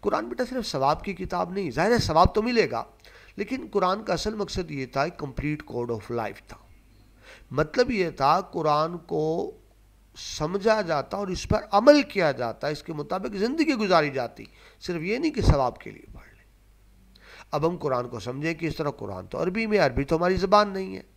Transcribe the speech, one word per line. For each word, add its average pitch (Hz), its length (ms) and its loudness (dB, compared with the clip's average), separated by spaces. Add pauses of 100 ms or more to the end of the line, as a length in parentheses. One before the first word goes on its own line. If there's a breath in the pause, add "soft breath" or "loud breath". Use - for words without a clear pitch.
कुरान 233 280 -2
बेटा 240 160 -4
सिर्फ 247 200 -6
सवाब 143 360 0
की 196 120 -6
किताब 180 400 -4
नहीं, 185 180 -4
जाहिर 165 220 2
है 233 80 4
सवाब 170 340 6
तो 214 60 2
मिलेगा, 226 440 0 (520 loud breath)
लेकिन 262 300 -6
कुरान 196 360 0
का 196 100 -2
असल 214 220 -4
मकसद 185 360 -6
ये 135 160 -6
था, 139 200 -2 (100)
कंप्लीट 147 460 -6
कोड 120 280 -6
ऑफ 110 200 -8
लाइफ 113 320 -6
था। - 160 -20 (920 loud breath)
मतलब 160 380 0
ये 185 220 0
था, 147 260 4 (140)
कुरान 156 420 0 (100)
को 160 540 -4 (580)
समझा 196 680 0
जाता 160 340 -2
और 196 140 -4
इस - 140 -6
पर - 280 0
अमल 277 320 10
किया 175 280 2
जाता, 120 360 -4
इसके 156 240 -8
मुताबिक 185 420 -6
ज़िंदगी 277 400 0
गुजारी 180 360 4
जाती, 120 360 -6 (360 loud breath)
सिर्फ 175 200 -6
ये 208 160 -2
नहीं 320 120 0
कि - 120 -4
सवाब 135 340 4
के - 140 -16
लिए - 180 -20
पढ़ - 160 -20
लें। - 180 -20 (1120 loud breath)
अब 151 120 -2
हम 175 120 0
कुरान 131 300 -2
को 120 140 -10
समझें 135 340 -4
कि 165 120 -4
इस 147 100 -6
तरह 147 140 -2
कुरान 98 360 -10
तो - 100 -8
अरबी 185 300 -2
में, 214 120 2
अरबी 135 240 2
तो 160 140 0
हमारी 180 200 2
ज़बान 202 340 4
नहीं 190 240 -8
है। - 100 -14 (120)